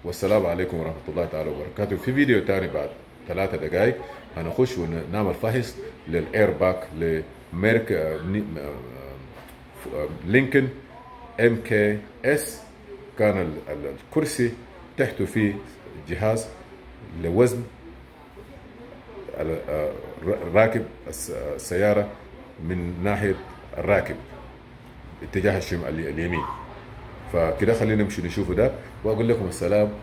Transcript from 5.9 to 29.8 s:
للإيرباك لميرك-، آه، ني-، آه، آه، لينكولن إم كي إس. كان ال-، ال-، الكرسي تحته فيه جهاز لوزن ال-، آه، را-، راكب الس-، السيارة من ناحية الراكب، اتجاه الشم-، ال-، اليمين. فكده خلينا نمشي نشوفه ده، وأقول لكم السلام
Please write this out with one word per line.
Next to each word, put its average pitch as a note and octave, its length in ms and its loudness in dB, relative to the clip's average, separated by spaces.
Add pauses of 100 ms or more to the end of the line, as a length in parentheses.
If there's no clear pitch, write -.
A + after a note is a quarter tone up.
للإيرباك F#2 880 2
لميرك-، F2 960 0
آه، D#2 300 0
ني-، G2+ 220 -2 (140)
آه، C2+ 1400 -12
آه، D2+ 120 -2 (180)
لينكولن C3 420 6 (720)
إم A#2 240 8
كي G#2 340 4 (260)
إس. C#3+ 360 0 (580)
كان G#2 220 4
ال-، D2+ 320 -4
ال-، C#2+ 220 -8 (120)
الكرسي B2 460 2 (440)
تحته A#2 280 0
فيه G#2 300 2 (540)
جهاز G#2+ 380 0 (760)
لوزن A2+ 400 4 (1800)
ال-، D#2+ 180 -2 (100)
آه، D2+ 220 -2 (360)
را-، E2+ 280 -2
راكب A2+ 300 6 (240)
الس-، - 220 -8
السيارة F#2+ 800 2 (600)
من F2 260 -2 (100)
ناحية G2 300 2 (440)
الراكب، F#2+ 380 2 (1080)
اتجاه F#2+ 360 2
الشم-، E2+ 300 -2
ال-، D#2+ 200 -4
اليمين. E2 340 -2 (880)
فكده E2+ 420 4
خلينا G#2+ 280 4
نمشي F#2+ 200 -2
نشوفه F2 320 -2
ده، A#2+ 180 4 (320)
وأقول A2 240 2
لكم A2 200 2
السلام G#2 420 2 (120)